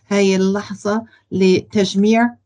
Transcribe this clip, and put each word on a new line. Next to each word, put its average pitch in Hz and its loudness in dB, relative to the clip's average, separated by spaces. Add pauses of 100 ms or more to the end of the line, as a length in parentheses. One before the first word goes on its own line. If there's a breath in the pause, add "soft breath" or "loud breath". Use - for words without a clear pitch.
هاي 196 2
اللحظة 202 -4 (280 loud breath)
لتجميع 202 0 (100)